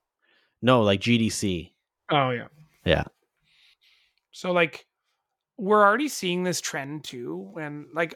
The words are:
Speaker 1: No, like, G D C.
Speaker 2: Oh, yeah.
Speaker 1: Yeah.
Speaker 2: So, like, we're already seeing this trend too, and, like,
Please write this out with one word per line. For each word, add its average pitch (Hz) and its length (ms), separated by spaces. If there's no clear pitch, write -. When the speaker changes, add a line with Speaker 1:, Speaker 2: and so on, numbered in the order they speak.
Speaker 1:
No, 123 200
like, 101 180
G 117 180
D 110 120
C. 90 440
Speaker 2:
Oh, 135 200
yeah. 113 160
Speaker 1:
Yeah. 78 200
Speaker 2:
So, 185 200
like, 170 340
we're 208 260
already 220 240
seeing 180 360
this 180 180
trend 143 420
too, 165 560
and, 147 340
like, 165 220